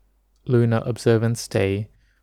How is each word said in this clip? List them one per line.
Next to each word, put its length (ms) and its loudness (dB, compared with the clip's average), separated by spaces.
lunar 400 2
observance 600 0
day, 440 -2